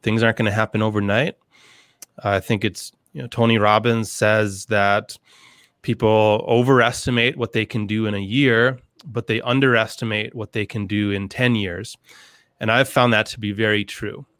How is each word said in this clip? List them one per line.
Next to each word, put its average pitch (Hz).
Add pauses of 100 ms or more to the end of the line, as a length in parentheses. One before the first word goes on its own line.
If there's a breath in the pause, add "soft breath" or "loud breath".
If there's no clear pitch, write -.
Things 110
aren't 117
gonna 110
happen 107
overnight. 107 (880 loud breath)
I 101
think 104
it's, - (200)
you 147
know, 127
Tony 117
Robbins 110
says 107
that 104 (640 soft breath)
people 110
overestimate 123
what 120
they 110
can 104
do 107
in 104
a 101
year, 120 (260)
but 117
they 110
underestimate 117
what 107
they 107
can 104
do 104
in 98
ten 123
years. 98 (600 soft breath)
And 110
I've 131
found 123
that 107
to -
be 104
very 107
true. 101 (160)